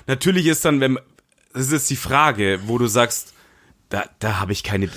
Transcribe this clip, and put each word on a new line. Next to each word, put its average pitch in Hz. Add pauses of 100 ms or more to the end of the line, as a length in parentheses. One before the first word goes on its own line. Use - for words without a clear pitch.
natürlich 160
ist 156
dann, 147
wenn, 131 (540)
das 131
ist 135
jetzt 147
die 139
Frage, 120
wo 113
du 120
sagst, 117 (560)
da, 101 (160)
da 107
hab 92
ich 101
keine, 98